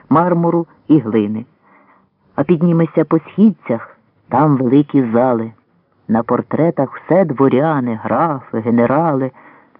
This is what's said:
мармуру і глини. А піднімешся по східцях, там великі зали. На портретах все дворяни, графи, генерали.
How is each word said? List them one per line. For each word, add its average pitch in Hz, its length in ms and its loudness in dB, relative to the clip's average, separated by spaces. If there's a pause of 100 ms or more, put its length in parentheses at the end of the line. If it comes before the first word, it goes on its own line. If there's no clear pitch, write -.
мармуру 170 580 0 (220)
і 151 100 4
глини. 110 460 -2 (920)
А 147 100 -2
піднімешся 165 600 0
по 160 140 0
східцях, - 800 -2 (320)
там 139 280 2
великі 135 560 0
зали. 120 400 0 (560)
На 113 140 0
портретах 127 800 -4
все 277 240 2
дворяни, 131 760 0
графи, 127 580 -4
генерали. 131 680 0 (500)